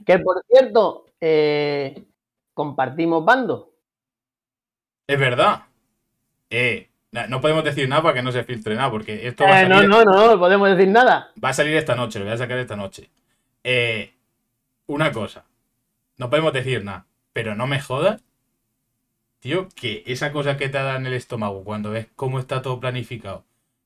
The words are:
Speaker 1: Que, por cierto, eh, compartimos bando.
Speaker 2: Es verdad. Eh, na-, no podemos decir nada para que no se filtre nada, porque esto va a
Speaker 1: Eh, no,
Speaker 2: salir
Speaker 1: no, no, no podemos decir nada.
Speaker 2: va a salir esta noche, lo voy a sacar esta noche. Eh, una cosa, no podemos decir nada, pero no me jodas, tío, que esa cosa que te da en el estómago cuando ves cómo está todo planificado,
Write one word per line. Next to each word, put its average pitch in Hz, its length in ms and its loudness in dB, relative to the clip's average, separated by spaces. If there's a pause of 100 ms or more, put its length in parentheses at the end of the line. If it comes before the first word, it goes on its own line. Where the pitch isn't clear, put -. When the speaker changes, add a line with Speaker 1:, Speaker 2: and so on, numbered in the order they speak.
Speaker 1:
Que, 180 140 4
por 180 300 -2
cierto, 226 560 4 (140)
eh, 147 840 0 (500)
compartimos 151 720 -2
bando. 220 480 0 (1300)
Speaker 2:
Es 139 120 0
verdad. 139 440 0 (880)
Eh, 113 400 -4 (220)
na-, 117 160 -8
no 127 140 -6
podemos 156 220 2
decir 143 260 -2
nada 151 120 0
para 156 140 0
que 123 80 -4
no 127 80 -6
se 120 120 -4
filtre 110 320 -8
nada, 131 160 -2
porque 107 360 -10
esto - 160 -4
va 190 140 6
a 190 60 6
Speaker 1:
Eh, 185 60 2
no, 190 60 6
Speaker 2:
salir 202 140 6
Speaker 1:
no, 220 140 8
no, 202 300 6
no 190 60 2
podemos 196 300 4
decir 190 180 4
nada. 202 440 4 (120)
Speaker 2:
va 131 60 0
a 135 40 -2
salir 151 220 0
esta 131 200 -2
noche, 113 240 -6
lo 98 60 -6
voy 107 80 -6
a 117 40 -4
sacar 123 220 -6
esta 120 160 -10
noche. 98 340 -12 (540)
Eh, 120 500 -2 (760)
una 147 240 -2
cosa, - 340 -10 (720)
no 123 120 -8
podemos 151 240 0
decir 127 300 -4
nada, 95 220 -14 (280)
pero 107 220 -6
no 123 120 -6
me 139 120 -4
jodas, 170 440 -4 (1160)
tío, 180 360 -4
que - 300 -10
esa 127 260 -6
cosa 143 260 -2
que 139 120 -4
te 143 80 -4
da 135 200 -4
en 131 80 -8
el 127 80 -6
estómago 107 500 -8
cuando 107 280 -8
ves 113 240 -8
cómo 131 240 -6
está 127 220 -6
todo 127 180 -8
planificado, 117 640 -10 (400)